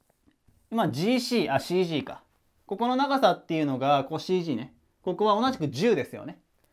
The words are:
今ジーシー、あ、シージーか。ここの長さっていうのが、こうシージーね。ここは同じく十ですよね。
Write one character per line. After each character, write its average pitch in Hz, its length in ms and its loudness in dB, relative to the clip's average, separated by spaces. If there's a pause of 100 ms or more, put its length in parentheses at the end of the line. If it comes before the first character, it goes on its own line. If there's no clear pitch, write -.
(720)
今 226 200 0
ジ 147 200 -2
ー 247 100 2
シ 233 240 0
ー、 135 100 0
あ、 131 60 2
シ 180 220 0
ー - 20 2
ジ 165 140 -2
ー - 60 -2
か。 - 180 -14 (440)
こ 196 120 -6
こ 240 100 0
の 254 80 0
長 269 240 0
さ 202 120 6
っ 175 140 -6
て 175 80 -4
い 160 80 0
う 147 40 2
の 131 120 -2
が、 139 260 2
こ 156 120 -8
う 147 40 -6
シ 185 200 -2
ー - 20 -4
ジ 165 100 -4
ー 117 40 -2
ね。 - 180 -12 (280)
こ 180 120 -4
こ 208 120 2
は 214 140 4
同 262 120 2
じ - 60 -8
く 151 100 -2
十 175 260 2
で 135 100 0
す - 120 -12
よ 104 100 -14
ね。 170 140 -16 (320)